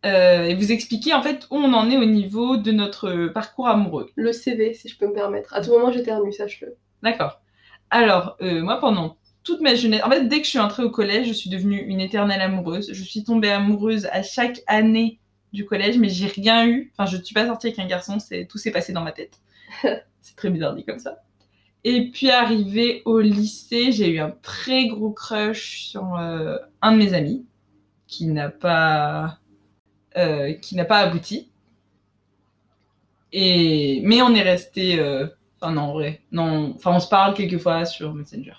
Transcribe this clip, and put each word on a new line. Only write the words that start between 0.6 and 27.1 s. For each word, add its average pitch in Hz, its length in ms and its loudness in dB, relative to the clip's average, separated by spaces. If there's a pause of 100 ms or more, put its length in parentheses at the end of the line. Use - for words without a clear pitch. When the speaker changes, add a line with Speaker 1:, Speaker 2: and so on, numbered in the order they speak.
Speaker 1:
expliquer, 233 400 -2
en 254 100 4
fait, 285 260 -4
où 262 60 -6
on 285 160 4
en 226 180 4
est 262 60 4
au 254 80 4
niveau 220 540 2
de 214 160 0
notre 196 540 -2
parcours 226 420 -4
amoureux. 185 460 0
Speaker 2:
Le 233 180 0
C 240 200 -4
V, 220 200 0
si - 160 -16
je - 80 -20
peux 202 100 -2
me 202 60 -2
permettre. 202 400 -6
À 202 80 -2
tout 240 100 -2
moment, 240 220 4
j'éternue, 214 400 -2
sache-le. - 420 -12 (280)
Speaker 1:
D'accord. 156 360 -4 (500)
Alors, 196 520 4
euh, 170 200 -2
moi, 220 200 -2
pendant 190 340 0 (300)
toute 320 160 -4
ma 262 140 2
jeunesse, 220 280 2
en 220 60 0
fait, 269 180 4
dès 302 120 2
que 302 40 -4
je - 60 -4
suis 269 100 -2
entrée 208 240 0
au 226 60 0
collège, 226 400 0
je 226 40 -4
suis 196 160 -8
devenue 202 300 -2
une 190 220 -4
éternelle 196 400 0
amoureuse. 190 500 -4
Je 190 100 -10
suis 214 220 -8
tombée 220 260 2
amoureuse 208 600 0
à 190 120 -4
chaque 240 440 -4
année 220 520 2 (340)
du 202 120 -8
collège, 208 320 0
mais 214 120 4
j'ai 185 180 -2
rien 226 400 2
eu. 247 300 0
Enfin, 196 120 -2
je 185 60 -4
ne 180 80 -8
suis - 100 -16
pas 220 140 0
sortie 233 200 -6
avec 220 120 -6
un 185 80 -8
garçon, 185 320 -6
c'est, 180 260 -10
tout - 120 -16
s'est 208 140 -6
passé 180 200 -4
dans 170 120 -4
ma 160 100 -8
tête. - 260 -16 (440)
Speaker 2:
<laughs> - 360 -4
Speaker 1:
C'est - 160 -20
très 185 140 -4
bizarre 160 260 -2
dit - 80 -12
comme - 160 -10
ça. - 240 -14 (640)
Et 247 260 2
puis, 269 180 0
arrivée 226 760 2
au 226 160 4
lycée, 214 720 0
j'ai 202 160 2
eu 160 100 -2
un 156 120 -4 (100)
très 262 460 -2
gros 214 240 -4
crush 214 720 -6
sur, 185 340 -8
euh, 165 400 -6 (240)
un 220 100 6
de 220 60 8
mes 202 160 4